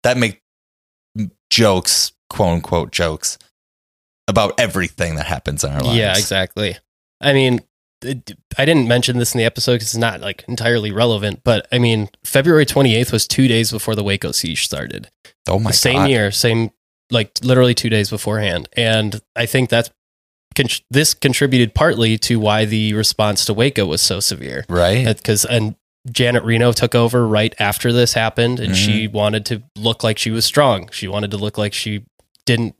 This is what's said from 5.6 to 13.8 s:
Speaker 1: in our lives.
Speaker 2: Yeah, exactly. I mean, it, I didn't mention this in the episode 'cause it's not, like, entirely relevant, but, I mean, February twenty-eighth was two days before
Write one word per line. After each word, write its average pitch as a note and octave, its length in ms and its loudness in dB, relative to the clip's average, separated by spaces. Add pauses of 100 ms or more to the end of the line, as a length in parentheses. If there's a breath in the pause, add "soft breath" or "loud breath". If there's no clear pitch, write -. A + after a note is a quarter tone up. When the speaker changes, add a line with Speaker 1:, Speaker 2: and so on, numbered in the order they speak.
Speaker 1:
in C#2 80 -4
our C#2+ 100 -4
lives. F2 160 0
Speaker 2:
Yeah, G#2+ 200 2
exactly. G2 600 -4 (440)
I C#3+ 120 2
mean, C3 280 2 (400)
it, B2 320 -10 (240)
I C#3 80 2
didn't D3 220 4
mention A#2+ 300 2
this A#2+ 160 0
in B2 60 -2
the A2+ 60 2
episode A#2+ 340 0
'cause A2 100 -6
it's - 80 -6
not, A2+ 240 -2
like, - 260 -10
entirely A#2 440 -2
relevant, G#2+ 520 0
but, A2 280 0
I B2 80 2
mean, A2+ 300 2 (140)
February D3+ 420 4
twenty-eighth B2 460 2
was A2+ 160 0
two C3 200 2
days A2+ 240 2
before A2 240 -4